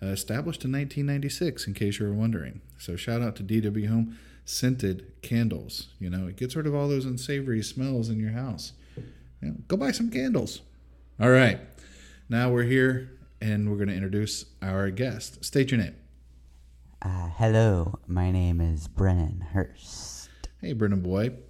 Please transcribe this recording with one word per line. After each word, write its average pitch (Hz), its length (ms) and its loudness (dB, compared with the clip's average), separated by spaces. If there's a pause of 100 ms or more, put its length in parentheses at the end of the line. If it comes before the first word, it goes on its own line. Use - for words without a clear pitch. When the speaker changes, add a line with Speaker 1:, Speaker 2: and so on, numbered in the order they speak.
Speaker 1:
uh, 98 60 -4
established 117 560 -4
in 131 80 -2
nineteen 139 360 -2
ninety-six, 143 600 -2
in 101 60 -4
case 104 260 -2
you 107 60 -2
were 101 80 -2
wondering. 104 480 -2 (180)
So 87 160 -8
shout 117 260 -2
out 113 140 -4
to - 80 -10
D 110 160 2
W 107 300 0
Home 113 280 2 (280)
Scented 120 640 -2 (100)
Candles. 113 680 -2 (100)
You 92 100 -6
know, 92 180 -4
it 92 100 -10
gets 127 180 -6
rid 156 120 -2
of 143 60 0
all 143 140 0
those 139 160 0
unsavory 127 600 -2
smells 127 460 -2
in 110 80 0
your 110 140 -2
house. 120 400 -6 (720)
You - 80 -6
know, - 60 -6 (120)
go 180 80 0
buy 262 160 0
some 233 180 0
candles. 254 520 -2 (580)
All 117 120 8
right. 127 280 8 (680)
Now 123 200 2
we're 123 140 4
here, 127 480 4 (300)
and 104 280 2
we're 104 80 0
gonna 101 140 0
introduce 98 540 -2 (160)
our 95 280 0
guest. 110 540 -6
State 135 260 2
your 120 120 4
name. 80 140 -4 (1040)
Speaker 2:
Uh, 92 260 -4 (100)
hello, 110 720 4
my 90 240 2
name 87 300 2
is 80 260 0
Brennan 90 540 2 (100)
Hurst. - 800 -6 (320)
Speaker 1:
Hey, 170 120 -6
Brennan 101 280 2
boy. 98 300 0 (180)